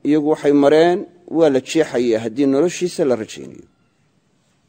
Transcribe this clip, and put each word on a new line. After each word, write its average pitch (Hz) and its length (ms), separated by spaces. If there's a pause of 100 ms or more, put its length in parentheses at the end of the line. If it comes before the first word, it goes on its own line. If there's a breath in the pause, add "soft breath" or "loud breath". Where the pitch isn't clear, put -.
iyagu 147 240
waxay 151 240
mareen 143 460 (300)
waa 160 220
la 131 100
jeexayaa 123 600
haddii 117 260
noloshiisa 170 580
la 127 120
rajaynayo. - 500 (1040)